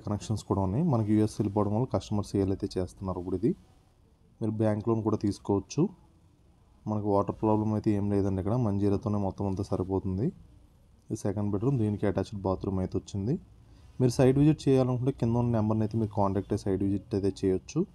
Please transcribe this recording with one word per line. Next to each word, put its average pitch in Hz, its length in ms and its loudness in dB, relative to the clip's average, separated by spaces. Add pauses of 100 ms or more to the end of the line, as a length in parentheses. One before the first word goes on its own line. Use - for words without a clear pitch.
కనెక్షన్స్ 104 440 -4
కూడా 98 160 0
ఉన్నాయి. 107 260 0
మనకి 110 240 0
యూఎస్ 107 240 2
వెళ్ళిపోవడం 104 360 0
వల్ల 127 200 0
కస్టమర్ 101 340 -2
సేల్ 98 240 0
అయితే 98 220 -4
చేస్తున్నారు 90 460 -6
ఇప్పుడు 92 180 -4
ఇది. 127 120 2 (920)
మీరు 110 200 -2
బ్యాంక్ 107 280 0
లోన్ 113 180 2
కూడా 107 180 2
తీసుకోవచ్చు. 101 560 -2 (1080)
మనకి 104 240 -2
వాటర్ 98 280 2
ప్రాబ్లం 107 360 2
అయితే 110 200 0
ఏం 101 160 -2
లేదండి 98 300 2
ఇక్కడ. 101 120 0 (120)
మంజీరాతోనే 101 600 0
మొత్తం 98 220 -4
అంతా 95 220 -2
సరిపోతుంది. 95 560 -2 (840)
ఇది 110 160 -6
సెకండ్ 104 280 -2
బెడ్‌రూమ్. 123 300 0
దీనికి 104 280 0
అటాచ్డ్ 95 360 -4
బాత్రూమ్ 95 360 -2
అయితే 92 180 -4
వచ్చింది. 104 340 -4 (680)
మీరు 123 160 4
సైట్ 135 240 6
విజిట్ 151 240 4
చేయాలనుకుంటే 127 560 2
కింద 117 220 0
ఉన్న 120 140 0
నెంబర్ని 110 280 2
అయితే 104 160 -4
మీరు 104 180 -2
కాంటాక్ట్ 98 340 0
అయ్యి 101 120 -2
సైట్ 95 220 0
విజిట్ 98 300 -2
అయితే 95 220 0
చేయొచ్చు. 95 400 0 (160)